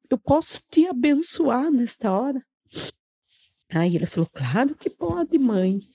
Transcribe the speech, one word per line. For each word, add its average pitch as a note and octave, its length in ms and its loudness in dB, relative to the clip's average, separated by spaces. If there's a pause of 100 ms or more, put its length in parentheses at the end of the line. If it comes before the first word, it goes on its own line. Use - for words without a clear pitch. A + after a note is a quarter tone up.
(100)
Eu B3+ 80 2
posso - 520 0
te E4 160 4
abençoar D4 840 0
nesta A#3 420 0
hora?" C4 300 -2 (1300)
Aí E3+ 260 0
ele E3 100 -2
falou: E3 260 -2
"Claro G3 440 -2
que - 140 -8
pode, E4+ 480 -2
mãe." G3 420 2 (140)